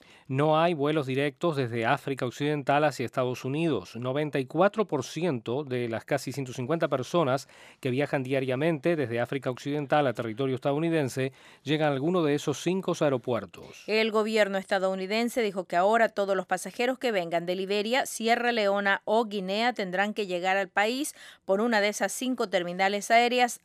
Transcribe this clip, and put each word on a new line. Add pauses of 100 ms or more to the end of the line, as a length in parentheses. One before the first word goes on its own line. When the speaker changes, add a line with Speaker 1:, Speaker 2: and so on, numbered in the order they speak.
(280)
Speaker 1:
No
hay
vuelos
directos
desde
África
Occidental
hacia
Estados
Unidos.
Noventa
y
cuatro
por
ciento
de
las
casi
ciento
cincuenta
personas (320)
que
viajan
diariamente
desde
África
Occidental
a
territorio
estadounidense (300)
llegan
a
alguno
de
esos
cinco
aeropuertos.
Speaker 2:
El
gobierno
estadounidense
dijo
que
ahora
todos
los
pasajeros
que
vengan
de
Liberia,
Sierra
Leona
o
Guinea
tendrán
que
llegar
al
país (280)
por
una
de
esas
cinco
terminales
aéreas,